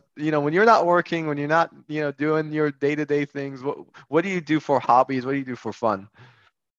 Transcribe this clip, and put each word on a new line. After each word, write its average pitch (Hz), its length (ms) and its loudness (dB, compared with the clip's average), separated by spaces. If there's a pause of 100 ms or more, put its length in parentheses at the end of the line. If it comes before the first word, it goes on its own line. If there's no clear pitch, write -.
(160)
you 151 160 -2
know, 151 100 2
when 147 120 0
you're 196 120 4
not 196 220 6
working, 170 400 0
when 147 100 -4
you're 143 100 -4
not, 160 260 2 (140)
you 151 140 -4
know, 147 100 -2
doing 156 400 -2
your 151 200 -2
day-to-day 147 540 -2
things, 139 360 -10
what, 139 160 -6 (300)
what 160 160 2
do 196 60 -6
you 180 120 -2
do 151 180 0
for 139 200 0
hobbies? 127 480 2
What 135 60 -2
do 139 40 -2
you 135 80 -6
do 127 100 -10
for 113 160 -8
fun? 104 380 -4 (680)